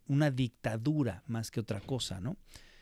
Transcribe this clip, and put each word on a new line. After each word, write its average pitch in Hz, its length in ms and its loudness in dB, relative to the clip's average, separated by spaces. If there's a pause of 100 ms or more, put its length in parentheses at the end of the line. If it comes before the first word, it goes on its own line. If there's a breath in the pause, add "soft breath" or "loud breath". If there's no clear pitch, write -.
una 143 240 4
dictadura 123 960 0
más 113 240 -4
que - 80 -2
otra 110 220 -4
cosa, 113 400 -4
¿no? 127 160 -2 (440 soft breath)